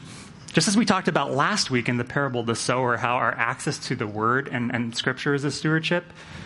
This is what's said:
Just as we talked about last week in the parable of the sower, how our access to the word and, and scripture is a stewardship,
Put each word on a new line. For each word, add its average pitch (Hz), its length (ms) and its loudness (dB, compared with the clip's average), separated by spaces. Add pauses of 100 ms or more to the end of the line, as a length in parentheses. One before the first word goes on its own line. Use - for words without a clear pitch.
(520)
Just 165 160 4
as 202 80 4
we 233 100 6
talked 185 220 2
about 147 240 2
last 170 400 2
week 185 180 2
in 123 80 2
the 120 60 0
parable 131 380 -2
of 110 60 -2
the 113 80 2
sower, 123 420 0
how 120 180 2
our 123 160 2
access 127 560 -2
to 135 80 -2
the 113 120 -4
word 113 440 0
and, 123 240 -2
and 117 200 -2
scripture 139 380 0
is 139 120 0
a 143 60 0
stewardship, 160 540 0 (400)